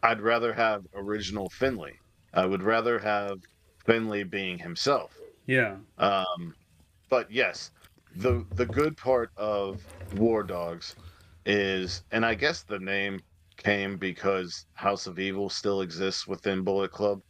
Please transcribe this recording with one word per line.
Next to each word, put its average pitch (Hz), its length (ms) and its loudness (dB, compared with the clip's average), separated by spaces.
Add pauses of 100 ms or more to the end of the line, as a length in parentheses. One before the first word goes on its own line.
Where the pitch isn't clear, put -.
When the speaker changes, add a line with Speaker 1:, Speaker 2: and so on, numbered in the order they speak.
Speaker 1:
I'd 117 180 4
rather 113 320 2
have 107 400 0
original 101 560 -4
Finlay. 107 440 -2 (400)
I 92 120 4
would 92 180 0
rather 113 360 4
have 101 400 -2 (460)
Finlay 110 380 2
being 92 340 -4
himself. 87 600 -2 (280)
Speaker 2:
Yeah. 120 300 2 (220)
Speaker 1:
Um, 92 580 0 (540)
but 123 200 2
yes, 107 420 -2 (440)
the, 92 300 2 (100)
the 123 100 2
good 147 300 0
part 123 400 2
of 101 480 -2 (320)
War 110 280 4
Dogs 87 520 -6 (500)
is, 95 680 0
and 113 140 2
I 117 100 2
guess 151 280 -2
the 101 160 -8
name 98 400 -4 (380)
came 98 400 0
because 92 760 -2
House 98 320 0
of 90 140 -10
Evil 98 300 -2
still 98 320 0
exists 92 460 -4
within 95 360 -2
Bullet 98 280 0
Club 101 380 0